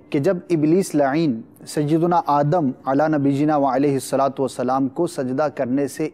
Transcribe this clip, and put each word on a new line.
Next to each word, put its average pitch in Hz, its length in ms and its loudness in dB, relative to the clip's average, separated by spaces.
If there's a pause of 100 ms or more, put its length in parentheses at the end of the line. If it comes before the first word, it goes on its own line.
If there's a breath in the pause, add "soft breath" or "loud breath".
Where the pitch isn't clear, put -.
(120)
कि 151 80 0
जब 175 320 0
इब्लीस 165 440 2
लाइन 139 480 0 (220)
सैयदुना 165 520 0
आदम 147 560 2 (140)
अला 139 200 2
नबीजिना 147 500 2
व 139 80 2
अलैहिस्सलातु 135 760 0
वस्सलाम 131 440 -2
को 165 200 -4
सजदा 139 420 -4
करने 135 380 -2
से 156 260 -6